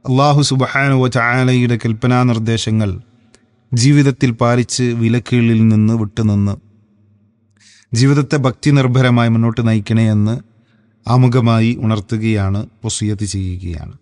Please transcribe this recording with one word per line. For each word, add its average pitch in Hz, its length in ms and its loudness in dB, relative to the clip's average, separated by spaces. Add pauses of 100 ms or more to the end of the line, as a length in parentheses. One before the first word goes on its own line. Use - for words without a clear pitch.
അല്ലാഹു 143 360 2
സുബ്ഹാനഹു 135 640 0
വ - 20 0
തആലയുടെ 123 680 0
കൽപ്പനാ 123 460 0
നിർദ്ദേശങ്ങൾ 110 800 -2 (720)
ജീവിതത്തിൽ 135 580 2
പാലിച്ച് 120 520 -2
വിലക്കുകളിൽ 117 840 2
നിന്ന് 107 260 2
വിട്ടുനിന്ന് 104 600 -2 (1400)
ജീവിതത്തെ 139 420 2
ഭക്തി 131 320 -2
നിർഭരമായി 123 600 2
മുന്നോട്ട് 113 380 0
നയിക്കണേ 110 440 0
എന്ന് 107 280 0 (680)
ആമുഖമായി 117 720 2
ഉണർത്തുകയാണ്, 107 840 -2 (200)
വസിയത്ത് 104 400 -4
ചെയ്യുകയാണ്. 90 760 -8